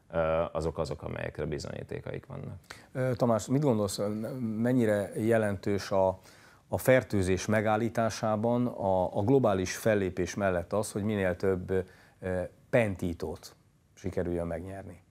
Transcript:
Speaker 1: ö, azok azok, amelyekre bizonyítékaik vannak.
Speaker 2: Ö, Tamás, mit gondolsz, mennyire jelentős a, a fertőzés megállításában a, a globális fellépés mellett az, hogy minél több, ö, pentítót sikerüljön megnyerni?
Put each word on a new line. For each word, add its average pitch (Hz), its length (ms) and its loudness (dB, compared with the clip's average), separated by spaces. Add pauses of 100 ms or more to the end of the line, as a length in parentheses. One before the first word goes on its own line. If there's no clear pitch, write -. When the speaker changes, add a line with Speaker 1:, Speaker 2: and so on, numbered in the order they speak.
(120)
Speaker 1:
ö, 80 300 2 (100)
azok 80 260 -4
azok, 73 240 -6
amelyekre 73 420 -6
bizonyítékaik - 840 -8
vannak. - 320 -12 (340)
Speaker 2:
Ö, 127 220 -2
Tamás, 113 320 2
mit 135 160 2
gondolsz, 107 380 2 (580)
mennyire 113 580 2
jelentős 107 720 0
a, 95 280 2 (500)
a 101 100 -4
fertőzés 98 680 2
megállításában 110 1200 0
a, 95 520 0
a 104 40 0
globális 104 540 4
fellépés 95 580 0
mellett 92 380 0
az, 104 200 -2
hogy 107 100 -4
minél 98 340 0
több, 92 340 0 (500)
ö, 92 220 -2 (280)
pentítót 90 840 -2 (400)
sikerüljön 87 520 -4
megnyerni? 92 640 -10